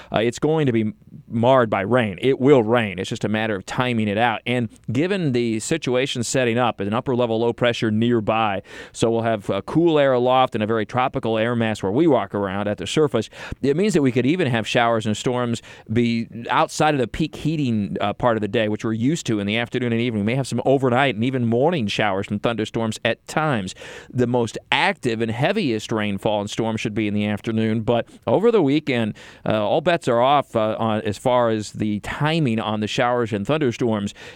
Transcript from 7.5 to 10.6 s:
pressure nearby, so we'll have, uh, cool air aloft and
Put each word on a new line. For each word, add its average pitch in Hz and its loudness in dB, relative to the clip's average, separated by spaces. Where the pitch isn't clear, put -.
pressure 120 0
nearby, 110 0
so - 0
we'll 113 0
have, 110 -2
uh, 98 0
cool 160 2
air 139 4
aloft 127 2
and 107 0